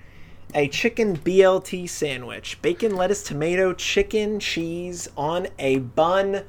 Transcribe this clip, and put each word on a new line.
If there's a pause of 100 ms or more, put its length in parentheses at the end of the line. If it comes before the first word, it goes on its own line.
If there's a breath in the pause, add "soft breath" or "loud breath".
(540 soft breath)
A
chicken
B
L
T
sandwich.
Bacon,
lettuce,
tomato,
chicken,
cheese
on (120)
a
bun.